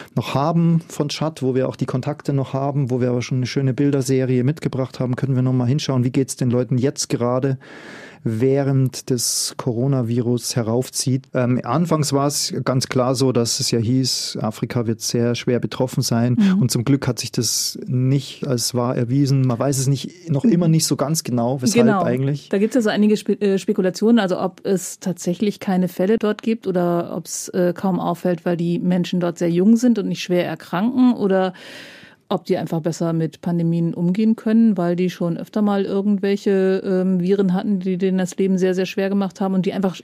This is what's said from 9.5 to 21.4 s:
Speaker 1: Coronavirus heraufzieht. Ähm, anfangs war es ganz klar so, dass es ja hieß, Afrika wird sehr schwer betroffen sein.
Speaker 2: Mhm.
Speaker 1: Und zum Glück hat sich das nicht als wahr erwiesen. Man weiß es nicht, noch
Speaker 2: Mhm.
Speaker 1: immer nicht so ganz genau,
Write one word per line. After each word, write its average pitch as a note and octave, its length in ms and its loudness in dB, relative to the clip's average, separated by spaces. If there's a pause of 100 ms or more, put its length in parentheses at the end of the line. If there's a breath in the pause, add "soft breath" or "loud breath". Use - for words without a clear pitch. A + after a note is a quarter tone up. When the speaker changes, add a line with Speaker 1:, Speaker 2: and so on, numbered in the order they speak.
Speaker 1:
Coronavirus A#2+ 1000 -2
heraufzieht. B2+ 800 -2
Ähm, B2 280 2
anfangs D3+ 480 0
war C#3 140 2
es - 280 -4 (120)
ganz B2+ 240 0
klar B2+ 240 0
so, B2+ 180 2
dass A#2 280 0
es C3+ 100 -2
ja A#2+ 100 0
hieß, B2 640 -2
Afrika B2 460 -2
wird A2+ 120 -2
sehr A#2+ 360 0
schwer A#2+ 240 0
betroffen B2+ 420 -2
sein. A#2+ 360 2
Speaker 2:
Mhm. G3 240 4
Speaker 1:
Und B2+ 100 2
zum A#2+ 120 0
Glück C#3 240 2
hat A#2+ 120 -2
sich - 120 -8
das - 540 -2
nicht C3+ 600 0
als A#2+ 260 -2
wahr B2 240 0
erwiesen. C3 480 2
Man A#2 140 0
weiß C3 180 0
es C3 100 -2
nicht, C#3 440 -4
noch D3 120 0
Speaker 2:
Mhm. A#3 80 4
Speaker 1:
immer F3 160 4
nicht D#3+ 180 4
so C#3+ 100 0
ganz D3+ 280 -2
genau, B2 380 -2